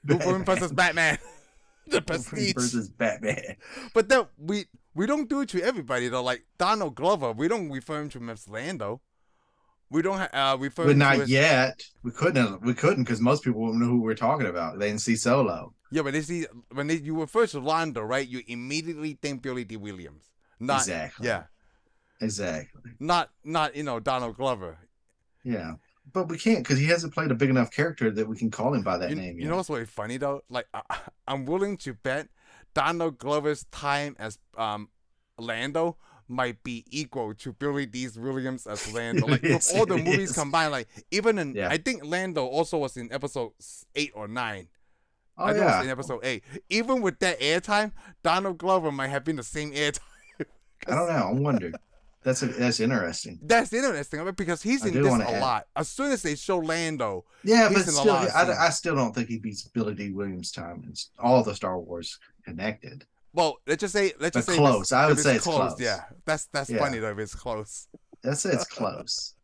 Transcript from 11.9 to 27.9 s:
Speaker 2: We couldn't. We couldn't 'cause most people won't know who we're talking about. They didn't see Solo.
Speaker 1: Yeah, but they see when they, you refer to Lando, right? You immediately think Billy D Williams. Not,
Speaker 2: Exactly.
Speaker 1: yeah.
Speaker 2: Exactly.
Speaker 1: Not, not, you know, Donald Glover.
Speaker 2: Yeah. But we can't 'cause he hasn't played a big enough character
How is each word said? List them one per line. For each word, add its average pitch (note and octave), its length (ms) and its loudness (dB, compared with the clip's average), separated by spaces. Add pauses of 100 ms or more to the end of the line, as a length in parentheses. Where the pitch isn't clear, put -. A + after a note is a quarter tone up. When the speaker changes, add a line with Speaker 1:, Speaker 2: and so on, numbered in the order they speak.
Speaker 2:
We A#2+ 80 -6
couldn't. A#2 520 2
We A#2+ 120 0
couldn't D3+ 300 2
'cause A2 160 -2
most C3 240 4
people A2+ 160 0
won't A2+ 160 0
know A#2+ 100 2
who A#2+ 140 4
we're A2 140 0
talking A#2+ 320 2
about. E2+ 320 -4
They G#2 100 0
didn't G#2+ 140 -2
see A#2 140 2
Solo. A#2+ 580 0 (160)
Speaker 1:
Yeah, D3+ 120 -2
but C#3 120 -2
they D#3 80 0
see D#3+ 240 -4 (260)
when C#3+ 160 -4
they, E3 80 2
you D#3 240 -4
refer G#3+ 280 2
to C#3+ 120 -6
Lando, D3+ 420 0
right? B2+ 240 -2
You B2 200 -8
immediately D3+ 760 -6
think C#3 220 -6
Billy B2+ 220 -6
D A2 120 -12
Williams. F#2 540 -14 (280)
Not, C3+ 200 0
Speaker 2:
Exactly. F2+ 480 -4
Speaker 1:
yeah. F#2+ 180 -2 (760)
Speaker 2:
Exactly. G#2+ 800 -6
Speaker 1:
Not, E3 320 0 (140)
not, D3+ 320 -2
you D3 60 -6
know, B2 180 -2
Donald B2 360 -2
Glover. G2+ 420 -4 (640)
Speaker 2:
Yeah. F#2 320 -6 (380)
But F3+ 160 -2
we E3 100 -6
can't G#3 260 2
'cause C3+ 140 2
he C#3+ 80 4
hasn't E3 280 2
played D#3+ 160 0
a B2 40 4
big C3 160 2
enough B2+ 200 4
character D3 400 0